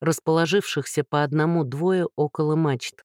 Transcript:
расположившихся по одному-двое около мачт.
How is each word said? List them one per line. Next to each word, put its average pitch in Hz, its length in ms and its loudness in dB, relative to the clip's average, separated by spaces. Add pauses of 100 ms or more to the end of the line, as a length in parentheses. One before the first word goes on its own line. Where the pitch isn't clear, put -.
расположившихся 160 1040 0
по 147 180 0
одному-двое 156 960 0
около 151 400 0
мачт. 143 480 -2